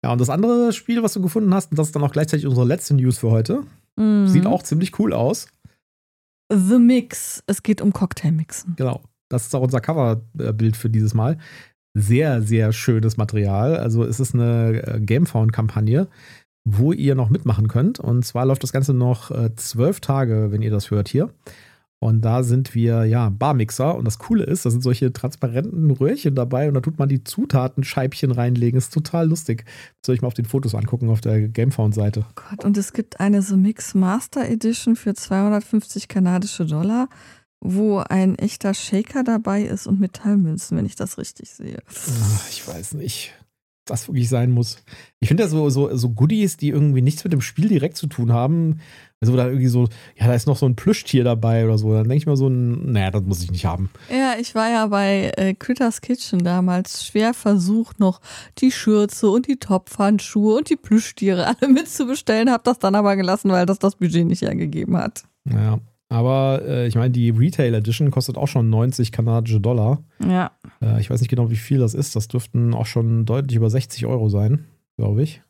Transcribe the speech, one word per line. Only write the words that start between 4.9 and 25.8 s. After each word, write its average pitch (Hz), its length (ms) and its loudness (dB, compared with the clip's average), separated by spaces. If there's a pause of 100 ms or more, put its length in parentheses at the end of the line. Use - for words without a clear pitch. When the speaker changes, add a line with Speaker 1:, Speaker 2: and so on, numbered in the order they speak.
Speaker 1:
cool 214 140 2
aus. 139 360 -2 (1040)
Speaker 2:
The 202 260 4
Mix. 240 680 2
Es 196 160 -4
geht - 180 0
um 202 120 2
Cocktailmixen. 165 840 -2
Speaker 1:
Genau. 123 260 -4 (280)
Das 123 160 -2
ist - 80 -10
auch 131 80 0
unser 127 180 2
Coverbild 113 960 0
für 113 140 -4
dieses 107 240 0
Mal. 127 240 0 (580)
Sehr, 120 460 2
sehr 110 300 2
schönes 110 440 0
Material. 107 600 0
Also 117 280 0
es 117 160 -4
ist 131 140 -4
eine, 117 520 2
äh, 113 140 -4
Gamefound-Kampagne, 110 1080 0 (580)
wo 113 260 2
ihr 139 220 2
noch 123 160 0
mitmachen 110 380 2
könnt. 156 320 0
Und 120 240 0
zwar 123 220 -2
läuft 135 160 0
das 131 100 -6
Ganze 135 220 0
noch, 123 360 0
äh, 113 260 -2
zwölf 127 440 -2
Tage, 113 500 0
wenn 104 120 -2
ihr 110 80 -2
das 104 200 -4
hört 104 180 0
hier. 165 220 -2 (720)
Und 113 200 2
da 117 200 0
sind 123 320 0
wir, 117 300 0
ja, 113 260 0
Barmixer. 127 680 -2
Und 120 80 -6
das 110 140 -4
Coole - 260 -2
ist, - 220 -4
da 120 40 2
sind 123 120 0
solche 127 300 0
transparenten 147 800 -2